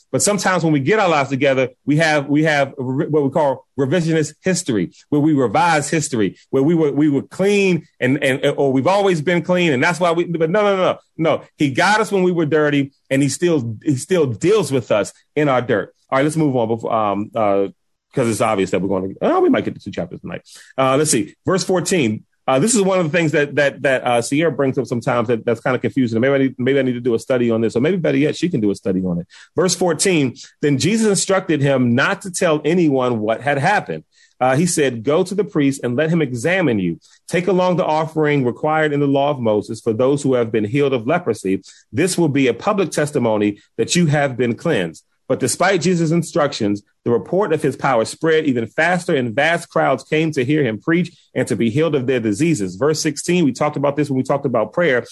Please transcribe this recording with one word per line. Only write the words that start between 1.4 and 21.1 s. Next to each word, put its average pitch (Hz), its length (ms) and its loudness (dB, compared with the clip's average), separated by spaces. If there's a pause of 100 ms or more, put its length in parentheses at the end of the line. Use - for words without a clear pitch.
we 147 120 0
have, 151 300 2
we 147 160 2
have 143 320 0
re-, 131 300 -4
what 151 180 0
we 135 60 0
call 143 380 -2 (120)
revisionist 160 600 0
history, 123 500 -2 (180)
where 147 120 2
we 156 120 4
revise 147 540 2
history, 117 500 -2 (120)
where 135 140 2
we 160 100 2
were, 156 180 2
we 147 160 2
were 139 140 2
clean 196 680 0 (120)
and, 131 240 0
and, 131 200 0 (140)
or 139 140 2
we've 131 160 0
always 190 340 2
been 175 220 0
clean. 180 300 2
And 127 100 0
that's 170 160 0
why 175 120 2
we, 175 140 0
but 165 240 -2
no, 208 140 2
no, 202 120 2
no, 170 220 0 (200)
no. 156 260 0 (120)
He 147 140 0
got 180 300 2
us 202 120 -2
when 190 120 0
we 180 80 2
were 165 160 -2
dirty, 143 460 0 (180)
and 135 100 2
he 143 80 2
still, 131 540 -2
he 143 120 0
still 160 300 0
deals 160 460 0
with 127 200 -2
us 101 220 0 (220)
in 147 120 2
our 127 140 2
dirt. 117 320 -2 (160)
All 135 80 0
right, 135 60 2
let's 156 140 0
move 151 180 2
on 113 120 0
before, 113 260 -4
um, 104 420 0
uh, 101 320 2 (440)
'cause 123 160 0
it's 107 140 -2
obvious 104 300 0
that 95 100 0
we're 95 60 -4
gonna, 95 340 -4
oh, 330 200 2
we 359 80 4
might 220 160 2
get 101 100 -6
to - 40 -16
two - 120 -12
chapters - 300 -10
tonight. 90 200 -12 (360)
Uh, 131 200 2
let's 151 140 0